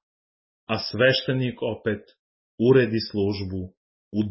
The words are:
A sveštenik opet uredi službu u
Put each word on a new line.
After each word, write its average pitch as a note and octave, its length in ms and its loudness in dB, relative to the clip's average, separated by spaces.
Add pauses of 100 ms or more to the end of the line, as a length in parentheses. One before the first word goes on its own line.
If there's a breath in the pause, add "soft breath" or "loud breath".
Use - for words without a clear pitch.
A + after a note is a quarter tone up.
(680)
A A2 100 -4
sveštenik B2+ 840 -2
opet G#2+ 400 -4 (640)
uredi A#2 320 6 (100)
službu G2 520 -4 (500)
u G#2 80 -2 (100)